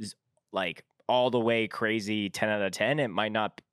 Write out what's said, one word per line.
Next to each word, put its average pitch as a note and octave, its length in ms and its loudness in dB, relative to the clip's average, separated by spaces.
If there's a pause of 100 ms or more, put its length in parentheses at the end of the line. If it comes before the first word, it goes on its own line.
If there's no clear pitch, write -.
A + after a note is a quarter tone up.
z-, G#2 160 -10 (360)
like, F#2 320 -4 (240)
all B2 220 4
the A#2+ 100 2
way A2+ 260 2
crazy G#2+ 640 -2
ten - 180 -2
out G#2 140 0
of F#2+ 100 0
ten. B2 280 0
It C3 80 0
might G#2+ 240 -2
not, G#2+ 280 -2 (120)